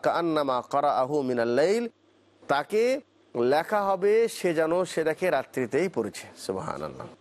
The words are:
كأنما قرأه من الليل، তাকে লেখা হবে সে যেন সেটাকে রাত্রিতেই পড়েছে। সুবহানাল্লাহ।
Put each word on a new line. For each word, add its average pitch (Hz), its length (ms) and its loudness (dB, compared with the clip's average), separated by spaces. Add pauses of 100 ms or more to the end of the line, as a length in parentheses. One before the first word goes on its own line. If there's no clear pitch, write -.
كأنما 147 520 0 (160)
قرأه 135 380 2 (180)
من 123 80 0 (100)
الليل، 165 360 2 (600)
তাকে 147 400 0 (520)
লেখা 147 540 2
হবে 196 240 2 (240)
সে 185 120 -2 (100)
যেন 160 140 2 (200)
সেটাকে 160 320 0 (120)
রাত্রিতেই 131 580 -2
পড়েছে। 104 300 -6 (200)
সুবহানাল্লাহ। 76 640 -8 (140)